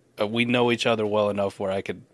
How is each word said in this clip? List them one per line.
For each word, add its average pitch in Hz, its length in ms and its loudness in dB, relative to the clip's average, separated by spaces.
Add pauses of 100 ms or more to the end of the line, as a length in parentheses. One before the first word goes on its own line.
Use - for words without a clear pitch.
(200)
uh, 104 60 0
we 117 200 0
know 120 260 2
each 120 140 -2
other 110 200 0
well 104 220 2
enough 101 320 -2
where 98 120 -2
I 98 100 -4
could 92 180 -8 (140)